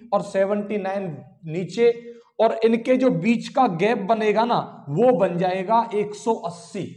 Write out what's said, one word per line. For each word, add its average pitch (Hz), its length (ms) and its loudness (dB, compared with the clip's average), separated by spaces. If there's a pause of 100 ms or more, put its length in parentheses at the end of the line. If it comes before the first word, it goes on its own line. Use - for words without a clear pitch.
(120)
और 202 120 2
सेवेंटी 208 540 -2
नाइन 190 380 -6 (300)
नीचे, 190 460 2 (460)
और 220 260 2
इनके 233 320 4
जो 262 160 4
बीच 226 360 0
का 262 180 2 (100)
गैप 214 240 2
बनेगा 214 440 2
ना, 233 140 0 (320)
वो 220 280 4
बन 175 200 0
जाएगा 190 560 0
एक 208 200 -2
सौ 226 220 -2
अस्सी। - 480 -10 (120)